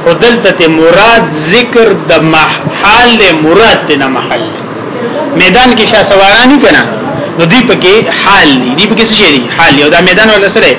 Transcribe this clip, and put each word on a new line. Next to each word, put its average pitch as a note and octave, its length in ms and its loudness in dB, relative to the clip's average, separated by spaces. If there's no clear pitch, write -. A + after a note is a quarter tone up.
خو E3+ 80 2
دلته A3+ 340 0
ته - 80 0
مراد G3 460 2
ذکر A#3 340 0
د - 20 4
محل، G#3+ 880 0
مراد F#3+ 320 2
ته D#3 140 0
نه C3+ 140 -2
محل. A#2+ 260 -6
میدان A3+ 340 2
کې A3 160 0
شاه G#3+ 100 2
سوارانی G#3+ 520 4
کنه، D3+ 180 2
نو E3 140 0
دی B3 80 2
پکې F3+ 240 2
حال F#3+ 260 2
دی، B2+ 160 -4
دی G3 120 0
پکې A3+ 200 0
څه - 80 -2
شی F#3+ 160 2
دی؟ B2+ 80 -2
حال E3 180 2
دی. C#3+ 80 2
او D3+ 120 2
دا E3+ 120 4
میدان G3+ 260 2
ولا G3 220 0
سره - 220 2